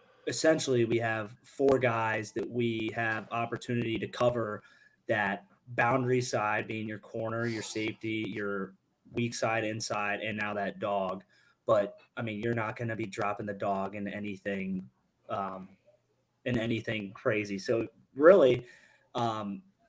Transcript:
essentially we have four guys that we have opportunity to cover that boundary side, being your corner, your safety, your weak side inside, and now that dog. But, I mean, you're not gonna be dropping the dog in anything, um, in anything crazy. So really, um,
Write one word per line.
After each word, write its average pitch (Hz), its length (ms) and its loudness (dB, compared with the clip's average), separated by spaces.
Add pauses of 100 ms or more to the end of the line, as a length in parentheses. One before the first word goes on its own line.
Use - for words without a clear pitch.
(280)
essentially 143 560 4
we 117 140 2
have 110 460 -2
four 135 360 4
guys 113 540 0
that - 160 -4
we 113 460 -2
have 110 360 -2
opportunity 117 680 -2
to 101 100 -4
cover 117 540 0 (460)
that 101 380 0 (240)
boundary 123 520 2
side, 110 460 0
being 110 200 -6
your 107 120 -10
corner, 113 460 -6
your 113 180 -4
safety, 110 640 -4
your 101 460 -6 (400)
weak 120 200 -2
side 113 300 0
inside, 107 560 -4
and 107 180 -4
now 104 160 -4
that 95 260 -4
dog. 95 440 -2 (420)
But, 101 320 2 (200)
I 123 60 -4
mean, 110 180 -4
you're 117 140 0
not 113 200 -2
gonna 113 220 -4
be 110 80 -4
dropping 101 400 -4
the 104 80 -4
dog 98 420 -2
in 101 120 -6
anything, 95 840 -6 (400)
um, 95 400 -6 (760)
in 123 160 0
anything 110 540 -4
crazy. 104 440 -2
So 113 300 0 (260)
really, 139 520 8 (500)
um, 107 480 -2 (260)